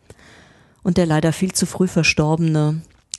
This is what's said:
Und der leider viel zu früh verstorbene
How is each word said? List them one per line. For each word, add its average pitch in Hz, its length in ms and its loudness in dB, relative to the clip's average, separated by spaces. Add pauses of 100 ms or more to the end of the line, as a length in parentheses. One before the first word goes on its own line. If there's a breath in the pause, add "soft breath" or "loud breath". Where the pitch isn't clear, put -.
(840 loud breath)
Und 175 120 0
der 180 80 4
leider 156 260 2
viel 185 220 -2
zu - 120 -2
früh 180 220 -2
verstorbene 156 920 0 (380)